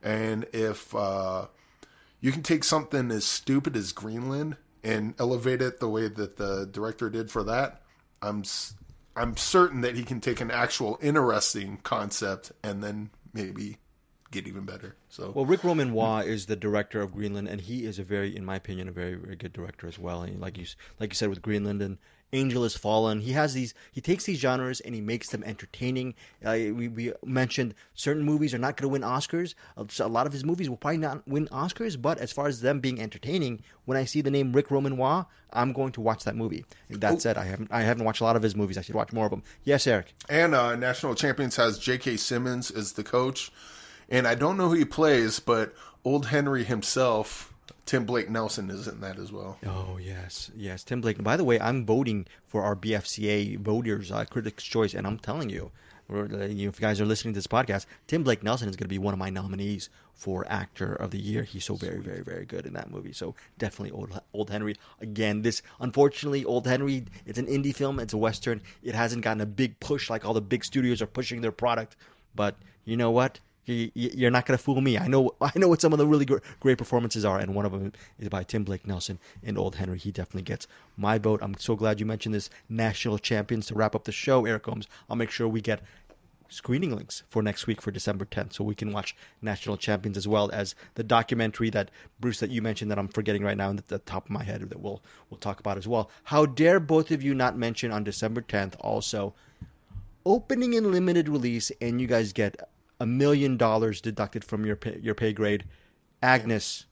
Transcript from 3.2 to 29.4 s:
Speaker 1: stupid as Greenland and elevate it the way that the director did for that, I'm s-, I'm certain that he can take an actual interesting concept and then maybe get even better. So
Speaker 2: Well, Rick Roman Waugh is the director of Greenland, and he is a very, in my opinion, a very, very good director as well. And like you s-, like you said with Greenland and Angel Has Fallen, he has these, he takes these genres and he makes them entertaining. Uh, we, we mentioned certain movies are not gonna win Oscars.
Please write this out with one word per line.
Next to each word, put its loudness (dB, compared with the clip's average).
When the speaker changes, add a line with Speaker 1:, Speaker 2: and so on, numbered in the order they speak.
Speaker 1:
stupid 0
as -4
Greenland -6
and 0
elevate 2
it -2
the 0
way 0
that -6
the -2
director -4
did -4
for -2
that, -2
I'm -4
s-, -8
I'm -2
certain 4
that 0
he -2
can -6
take -2
an -4
actual 0
interesting 2
concept -4
and -4
then -6
maybe -8
get -8
even -10
better. -14
So -12
Speaker 2:
Well, 0
Rick 4
Roman 2
Waugh 2
is -2
the -2
director 0
of -4
Greenland, -4
and -6
he -8
is -8
a -6
very, -2
in -8
my -4
opinion, -8
a -10
very, -6
very -12
good -10
director -12
as -12
well. -6
And -8
like -8
you -12
s-, -14
like -4
you -8
said 0
with -6
Greenland 0
and -4
Angel 2
Has 0
Fallen, 4
he -2
has 2
these, -4
he -8
takes 0
these -2
genres 0
and -8
he -6
makes -4
them -8
entertaining. -6
Uh, 0
we, -4
we -4
mentioned 0
certain 0
movies 2
are -2
not -2
gonna -2
win 0
Oscars. -2